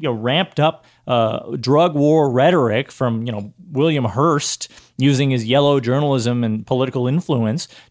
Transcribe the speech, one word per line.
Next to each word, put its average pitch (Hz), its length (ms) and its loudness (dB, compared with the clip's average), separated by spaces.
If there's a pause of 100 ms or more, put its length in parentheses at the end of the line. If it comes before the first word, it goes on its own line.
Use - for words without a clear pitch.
know, 147 100 -2
ramped 123 480 -2
up, 156 240 0 (240)
uh, 117 500 -2
drug 147 380 2
war 147 340 2
rhetoric 131 640 2
from, 117 340 -4
you 123 60 -6
know, 104 220 -10 (180)
William 147 320 0
Hearst 143 640 -2 (300)
using 139 320 2
his 120 160 -2
yellow 143 340 2
journalism 123 640 0
and 110 240 -4
political 127 400 -2
influence 135 640 -2 (220)